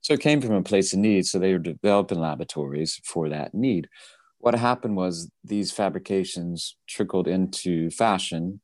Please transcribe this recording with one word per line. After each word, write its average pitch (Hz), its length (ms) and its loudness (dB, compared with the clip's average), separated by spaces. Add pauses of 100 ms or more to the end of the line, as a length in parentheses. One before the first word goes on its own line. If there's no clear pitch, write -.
So - 140 2
it 139 60 0
came 151 200 4
from 117 140 0
a 95 80 2
place 98 300 2
of 95 80 2
need. 101 260 4
So - 120 0
they 95 140 4
were 90 60 2
developed 90 540 2
in 85 80 -2
laboratories 76 840 -4
for 80 260 -4
that 76 220 -6
need. - 360 0 (500)
What 117 160 2
happened 120 420 0
was 87 320 -2 (140)
these 104 300 -4
fabrications 92 1040 -4 (120)
trickled 92 380 -2
into 90 640 0
fashion 95 720 0